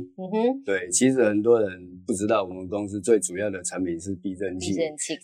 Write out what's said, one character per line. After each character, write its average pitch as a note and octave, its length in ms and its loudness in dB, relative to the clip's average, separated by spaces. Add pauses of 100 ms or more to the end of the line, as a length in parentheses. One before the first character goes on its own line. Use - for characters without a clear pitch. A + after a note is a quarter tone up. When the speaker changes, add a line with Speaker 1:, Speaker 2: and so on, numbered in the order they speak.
(160)
Speaker 1:
嗯 F#3 140 -10
哼。 A#3+ 340 0
Speaker 2:
对， F#2 240 -2
其 B2+ 220 4
实 C3 140 4
很 G#2 180 4
多 A#2 180 6
人 F#2 180 -2 (280)
不 A#2+ 60 -2
知 G2 160 0
道 G#2+ 160 2
我 F2 40 -8
们 F#2 200 -10
公 G2+ 200 -4
司 G2+ 120 -6
最 A2 180 6
主 F2 180 -4
要 G#2 140 -2
的 F#2+ 120 -8
产 F#2 220 -6
品 E2+ 160 -4
是 G2 140 -6
避 C3 200 -6
震 F#3 240 -6
器。 - 120 -4
Speaker 1:
避 F#3+ 60 0
震 D#3 200 -2
器， D3+ 280 -6